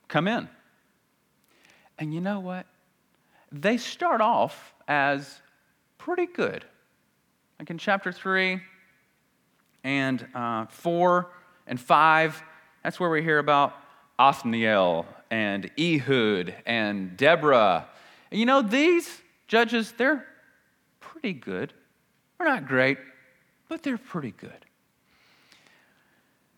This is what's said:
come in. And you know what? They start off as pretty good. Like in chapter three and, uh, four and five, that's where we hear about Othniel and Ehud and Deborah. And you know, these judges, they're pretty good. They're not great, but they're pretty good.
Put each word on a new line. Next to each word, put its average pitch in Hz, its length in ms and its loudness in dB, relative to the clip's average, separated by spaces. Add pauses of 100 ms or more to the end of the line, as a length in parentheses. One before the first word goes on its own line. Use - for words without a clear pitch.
come 170 200 0
in. 214 200 -4 (1500)
And 151 140 -8
you 165 80 -6
know 196 200 -4
what? 185 260 -10 (880)
They 185 260 0
start 294 420 -2
off - 540 0 (120)
as 143 540 -2 (560)
pretty 349 300 -4
good. 196 380 -6 (920)
Like 156 120 -14
in 170 80 -10
chapter 196 340 -2
three 185 480 -2 (1200)
and, 135 520 -4
uh, 117 320 -6
four 175 640 0 (360)
and 127 140 -8
five, 160 640 4 (420)
that's - 160 -6
where 180 80 0
we 156 140 0
hear 160 160 2
about 147 360 2 (440)
Othniel 110 880 2 (240)
and 101 460 -4
Ehud 123 800 0 (120)
and 101 500 -4
Deborah. 131 720 4 (420)
And - 80 -4
you 233 80 2
know, 269 160 4
these 302 580 0 (280)
judges, 226 480 0
they're 277 280 0 (760)
pretty - 320 -10
good. 104 400 -10 (640)
They're 349 80 -4
not 202 220 -2
great, 131 300 2 (720)
but 330 140 -12
they're 254 160 -4
pretty 139 340 -10
good. - 340 -20 (1900)